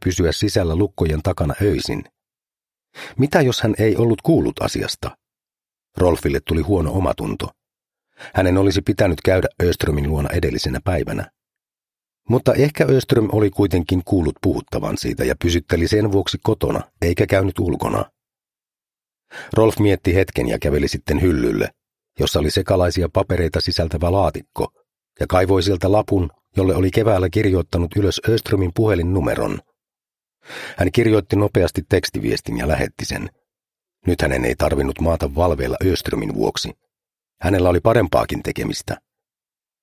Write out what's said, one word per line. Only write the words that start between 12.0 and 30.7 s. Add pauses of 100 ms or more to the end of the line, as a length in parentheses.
Mutta
ehkä
Öström
oli
kuitenkin
kuullut
puhuttavan
siitä
ja
pysytteli
sen
vuoksi
kotona, (220)
eikä
käynyt
ulkona. (1500)
Rolf
mietti
hetken
ja
käveli
sitten
hyllylle, (500)
jossa
oli
sekalaisia
papereita
sisältävä
laatikko, (480)
ja
kaivoi
sieltä
lapun, (260)
jolle
oli
keväällä
kirjoittanut
ylös
Öströmin
puhelinnumeron. (1160)